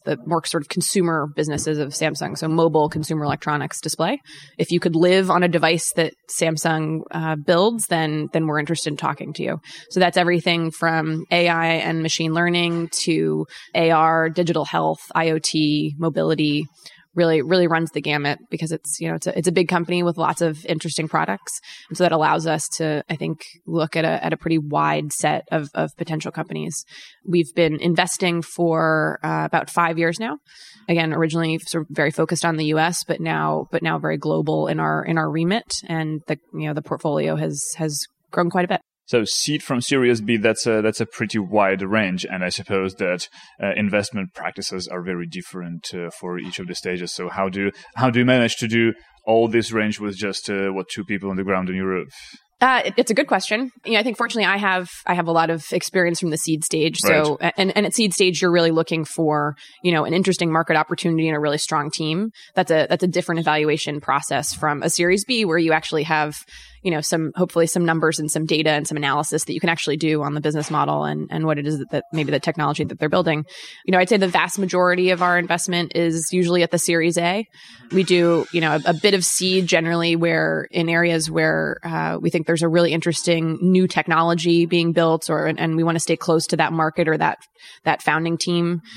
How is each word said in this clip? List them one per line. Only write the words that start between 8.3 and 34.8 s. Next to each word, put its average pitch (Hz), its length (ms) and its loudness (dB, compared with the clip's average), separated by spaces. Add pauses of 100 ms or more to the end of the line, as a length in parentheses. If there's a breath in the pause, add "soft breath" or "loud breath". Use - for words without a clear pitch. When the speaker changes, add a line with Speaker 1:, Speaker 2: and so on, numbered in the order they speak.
Speaker 1:
then 160 120 2
we're 151 120 0
interested 151 320 -2
in 147 80 -6
talking 147 340 -6
to 160 100 -8
you. - 180 -4 (280 loud breath)
So - 100 -4
that's 180 200 4
everything 170 520 2
from 160 600 0
A 175 180 4
I 165 200 2
and 165 340 0
machine 160 320 -2
learning 170 560 0 (140)
to 156 420 0 (280 loud breath)
A 165 180 4
R, 160 360 4
digital 165 380 0
health, 160 340 -2 (140)
I 165 160 2
O 160 80 0
T, 151 600 0
mobility. 151 680 0 (460 loud breath)
Really, 165 300 2
really 175 240 4
runs 165 240 0
the 151 100 -6
gamut 147 380 -2 (140)
because 156 180 -4
it's, - 300 -8
you 165 80 -4
know, 165 80 -4
it's - 100 -6
a, - 100 -4
it's 170 120 0
a 175 40 0
big 175 140 2
company 175 380 -2
with 170 120 0
lots 165 240 -2
of 160 240 -2
interesting 160 440 -4
products. 165 520 -4 (280 loud breath)
And 170 100 -12
so 180 60 4
that 165 80 4
allows 156 340 2
us 151 300 -2
to, 156 340 -2
I 160 60 -4
think, 160 240 -6 (260)
look 165 300 -2
at 160 80 0
a, 160 200 -2
at 165 80 -2
a 160 40 -4
pretty 165 220 0
wide 151 540 -2
set 147 380 -2
of, 151 240 -2
of 156 240 -2
potential 160 320 -6
companies. 156 540 -8 (420 loud breath)
We've 170 260 2
been 156 280 2
investing 175 600 0
for, 160 840 0
uh, 156 200 -2
about - 240 -2
five 165 300 0
years 165 220 0
now. 262 180 -6 (500 loud breath)
Again, 165 240 2
originally 160 460 0
sort 156 240 -4
of 156 80 -10
very 151 220 0
focused 160 320 0
on 165 140 0
the 156 80 0
U 151 120 2
S, 165 240 2
but - 180 -4
now, 156 520 -2
but 165 100 0
now 160 160 0
very 156 180 -2
global 156 520 0
in 156 100 -2
our, 156 260 0